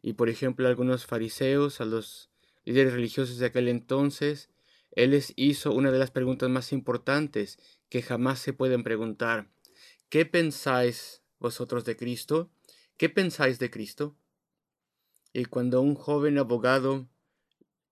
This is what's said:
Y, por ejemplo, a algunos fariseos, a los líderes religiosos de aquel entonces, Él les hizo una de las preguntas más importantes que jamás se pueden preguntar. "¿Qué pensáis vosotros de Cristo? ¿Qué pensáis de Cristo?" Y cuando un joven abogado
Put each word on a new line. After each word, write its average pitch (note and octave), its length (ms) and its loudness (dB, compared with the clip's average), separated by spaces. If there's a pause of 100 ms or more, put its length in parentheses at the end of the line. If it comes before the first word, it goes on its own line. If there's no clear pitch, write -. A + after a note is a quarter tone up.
Y, A#2 100 -6
por A#2 160 0
ejemplo, B2+ 360 -2
a B2 60 4
algunos B2 340 0
fariseos, C3+ 720 -2
a A#2+ 60 -4
los A2 460 -6 (340)
líderes C3 280 4
religiosos B2 440 -4
de B2 80 -2
aquel B2 220 0
entonces, C#3 840 -2 (440)
Él B2+ 180 6
les C#3 240 2
hizo C#3 380 2
una C3 180 4
de C3 80 4
las C3 100 2
preguntas B2+ 400 -2
más B2+ 240 -2
importantes C3+ 880 -2 (280)
que B2 140 -2
jamás B2+ 380 -2
se - 120 -6
pueden B2+ 320 0
preguntar. A2+ 680 -4 (580)
"¿Qué D#3 160 4
pensáis C3+ 960 0 (160)
vosotros A#2+ 480 -4
de A#2 120 -6
Cristo? B2 520 -4 (480)
¿Qué E3 120 0
pensáis D3 500 0
de B2 100 -2
Cristo?" C#3+ 480 -10 (1160)
Y B2 120 -4
cuando B2+ 360 0
un C#3+ 120 4
joven D3 460 0
abogado B2+ 680 2 (840)